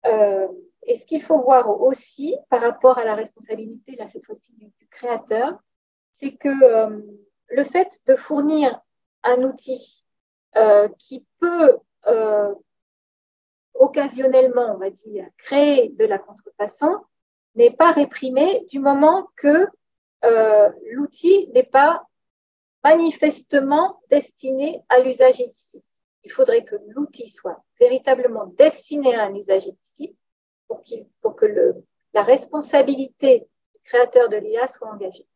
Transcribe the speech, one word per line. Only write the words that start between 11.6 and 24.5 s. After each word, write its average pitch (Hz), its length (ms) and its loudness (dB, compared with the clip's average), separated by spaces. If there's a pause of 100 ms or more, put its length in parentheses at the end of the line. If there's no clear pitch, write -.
euh, 214 480 -2 (1160)
occasionnellement, 262 1000 0
on - 20 -12
va 190 140 -10
dire, 208 360 -18 (120)
créer 277 500 0
de - 160 -4
la 208 140 -4
contrefaçon - 840 -8 (520)
n'est 240 180 2
pas 330 200 2
réprimé 285 760 -4
du 269 100 -12
moment 294 580 0
que, 311 300 0 (600)
euh, 214 440 4 (220)
l'outil 330 640 -2
n'est 254 100 2
pas 294 400 0 (800)
manifestement 302 1160 0 (100)
destiné 285 800 -4